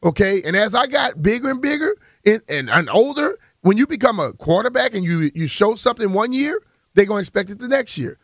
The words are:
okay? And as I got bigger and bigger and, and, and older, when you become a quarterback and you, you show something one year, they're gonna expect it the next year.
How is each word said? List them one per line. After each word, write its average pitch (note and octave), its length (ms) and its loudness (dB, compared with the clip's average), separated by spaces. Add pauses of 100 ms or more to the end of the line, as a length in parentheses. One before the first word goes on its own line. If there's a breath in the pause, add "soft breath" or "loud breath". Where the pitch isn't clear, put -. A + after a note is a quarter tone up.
okay? F#3+ 380 2
And D#3+ 120 -4
as G3+ 200 2
I B3+ 120 2
got C4 360 -2
bigger A#3+ 280 2
and B3+ 100 -4
bigger D4+ 360 -2 (280 soft breath)
and, G#3+ 240 4
and, C3+ 220 -4
and D3+ 200 0
older, C#4+ 480 0 (240 soft breath)
when G3 140 4
you C4 100 4
become A#3 340 0
a B2 140 -4
quarterback B3 600 0
and F#3 100 -4
you, E3 300 -2
you D#3+ 120 -4
show G#3 280 0
something A3+ 380 -2
one A3 200 0
year, C#4+ 300 -2 (320)
they're G3+ 120 6
gonna G#3 140 -2
expect F#3+ 300 -4
it G3+ 80 -16
the B3 100 -10
next C4 300 -2
year. B2 260 -8